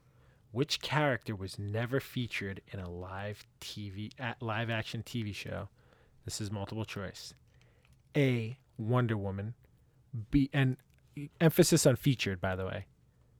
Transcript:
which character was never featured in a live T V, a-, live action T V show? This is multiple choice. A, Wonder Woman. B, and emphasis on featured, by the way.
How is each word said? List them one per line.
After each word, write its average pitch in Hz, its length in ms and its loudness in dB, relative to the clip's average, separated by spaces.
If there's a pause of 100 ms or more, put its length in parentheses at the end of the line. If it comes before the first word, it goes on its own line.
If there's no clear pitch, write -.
(520)
which 123 280 0
character 135 560 0
was 95 240 -8
never 113 400 -2
featured 101 600 -6 (100)
in 101 80 -8
a 90 100 -8
live 95 560 -8 (140)
T 104 300 -10
V, 104 300 -8
a-, 120 200 -4
live 113 300 -2
action 113 340 -4
T - 200 -4
V 104 100 -4
show? 95 340 -8 (560)
This - 160 -6
is 107 100 -6
multiple 104 360 -4
choice. - 480 -10 (800)
A, 127 420 2 (200)
Wonder 113 400 2
Woman. 98 360 -4 (760)
B, 139 220 6
and 131 240 4 (640)
emphasis 165 440 8
on 131 120 8
featured, 98 420 2
by 95 160 0
the 92 100 -2
way. 95 200 -6 (540)